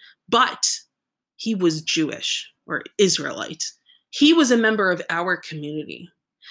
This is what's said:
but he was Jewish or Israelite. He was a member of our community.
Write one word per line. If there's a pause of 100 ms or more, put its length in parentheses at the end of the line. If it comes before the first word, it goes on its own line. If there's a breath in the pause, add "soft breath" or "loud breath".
(260 soft breath)
but (680)
he
was
Jewish (160)
or (140)
Israelite. (440 soft breath)
He
was
a
member
of
our
community. (420 loud breath)